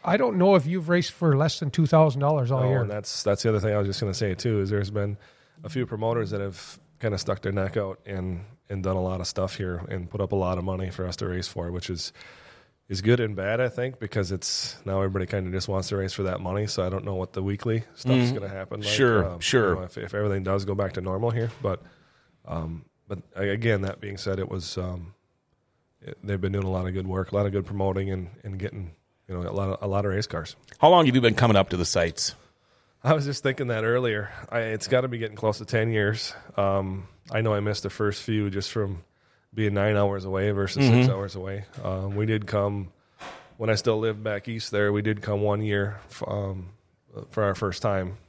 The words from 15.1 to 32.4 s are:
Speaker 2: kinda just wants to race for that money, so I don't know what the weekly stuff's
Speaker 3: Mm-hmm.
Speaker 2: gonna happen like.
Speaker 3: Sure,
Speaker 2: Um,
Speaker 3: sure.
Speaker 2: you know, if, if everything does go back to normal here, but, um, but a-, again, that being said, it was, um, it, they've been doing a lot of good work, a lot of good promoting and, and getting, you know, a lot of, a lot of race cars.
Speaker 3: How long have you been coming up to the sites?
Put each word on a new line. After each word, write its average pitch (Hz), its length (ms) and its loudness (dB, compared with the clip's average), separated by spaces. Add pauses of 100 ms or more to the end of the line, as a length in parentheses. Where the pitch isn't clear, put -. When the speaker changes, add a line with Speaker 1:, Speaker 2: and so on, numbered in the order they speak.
Speaker 2:
kinda 92 260 -4
just 92 160 -4
wants 95 200 -2
to 104 80 -2
race 95 180 -2
for 101 100 -2
that 92 160 -2
money, 95 260 -2
so 101 180 -2
I 90 40 -2
don't 95 160 -4
know 98 100 -6
what 92 200 -6
the 95 80 -4
weekly 110 420 -2 (100)
stuff's 131 220 2 (140)
Speaker 3:
Mm-hmm. 131 40 -4
Speaker 2:
gonna 101 140 -6
happen 95 320 -10
like. 101 80 -4
Speaker 3:
Sure, 110 380 4
Speaker 2:
Um, 87 140 -8
Speaker 3:
sure. 113 300 4
Speaker 2:
you 87 60 4
know, 92 60 -6
if, 92 160 -12
if 101 160 -10
everything 101 280 0
does 98 220 0
go 98 100 -2
back 98 200 -2
to 95 80 -4
normal 95 280 -2
here, 113 200 -2 (120)
but, 95 200 -4 (640)
um, 80 380 -8 (220)
but 98 120 -8 (180)
a-, 98 140 -2
again, 107 320 2
that 95 180 -6
being 101 180 -10
said, 95 200 -4
it 95 120 -4
was, 90 280 -8
um, 90 360 -8 (880)
it, - 200 -14
they've 101 180 -4
been 95 120 0
doing 98 140 0
a 95 40 -2
lot 92 160 -2
of 92 60 -2
good 92 140 -4
work, 92 260 -2
a - 20 -4
lot 101 120 4
of 98 60 -2
good 98 120 0
promoting 98 460 -2
and, 92 180 -6 (140)
and 98 160 -8
getting, 98 320 -8 (360)
you 95 80 -8
know, 87 140 -4
a - 40 -6
lot 98 180 -2
of, 95 100 -4
a 107 60 -4
lot 101 180 0
of 101 80 0
race 104 140 -2
cars. - 280 -8 (240)
Speaker 3:
How 165 120 8
long 175 160 10
have 127 80 4
you 131 80 6
been 117 120 6
coming 113 220 6
up 95 140 6
to 90 80 0
the 87 80 0
sites? - 480 0 (680)